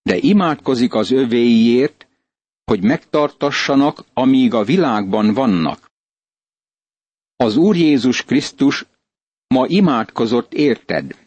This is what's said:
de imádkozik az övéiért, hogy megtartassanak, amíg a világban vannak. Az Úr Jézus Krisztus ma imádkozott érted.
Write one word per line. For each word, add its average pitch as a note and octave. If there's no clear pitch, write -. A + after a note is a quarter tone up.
de -
imádkozik C#3+
az G#2+
övéiért, A#2+
hogy G#2
megtartassanak, C#3+
amíg C3
a A2
világban G#2+
vannak. F#2+
Az A2+
Úr F#3
Jézus C#3
Krisztus -
ma B3+
imádkozott A#2+
érted. G2